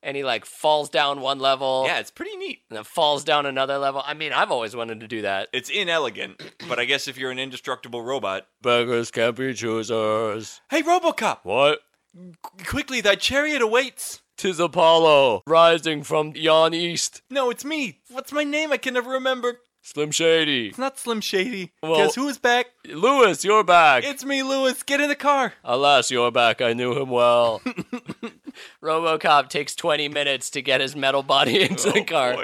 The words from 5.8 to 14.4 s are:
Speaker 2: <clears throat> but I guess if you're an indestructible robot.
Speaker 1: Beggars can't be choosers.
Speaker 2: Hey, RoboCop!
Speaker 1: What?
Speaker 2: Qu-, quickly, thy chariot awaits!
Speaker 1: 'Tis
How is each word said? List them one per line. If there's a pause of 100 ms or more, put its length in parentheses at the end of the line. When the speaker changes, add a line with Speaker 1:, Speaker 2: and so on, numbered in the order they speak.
Speaker 2:
<clears throat>
but
I
guess
if
you're
an
indestructible
robot. (140)
Speaker 1:
Beggars
can't
be
choosers.
Speaker 2:
Hey,
RoboCop!
Speaker 1:
What? (640)
Speaker 2:
Qu-,
quickly,
thy
chariot
awaits! (140)
Speaker 1:
'Tis